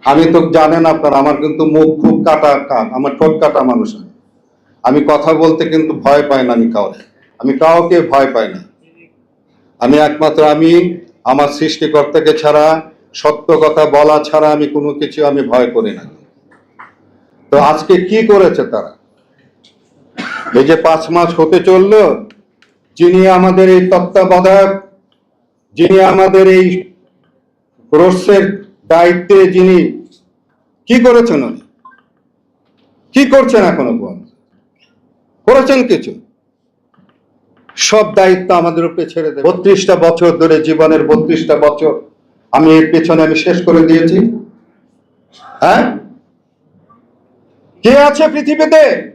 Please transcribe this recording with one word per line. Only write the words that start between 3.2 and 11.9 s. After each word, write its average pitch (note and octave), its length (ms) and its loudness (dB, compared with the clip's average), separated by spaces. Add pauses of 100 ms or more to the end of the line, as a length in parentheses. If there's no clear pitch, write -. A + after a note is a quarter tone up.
কাটা C#3+ 200 -2
মানুষ A#2 320 -4
আমি। - 140 -20 (760)
আমি C#3 240 0
কথা D3+ 260 0
বলতে D#3+ 320 0
কিন্তু D#3+ 280 -4
ভয় C#3+ 360 0
পাই C3+ 140 0
না B2 100 -4
আমি A#2 180 -2
কাউকে, - 320 -6 (360)
আমি C3+ 180 -4
কাউকে E3+ 440 0
ভয় C3+ 320 -2
পাই A2 140 -4
না। F#2 160 -16 (1160)
আমি C3+ 180 0
একমাত্র D3+ 460 0
আমি E3 540 0 (260)
আমার C#3 240 0
সৃষ্টিকর্তাকে D3+ 920 -2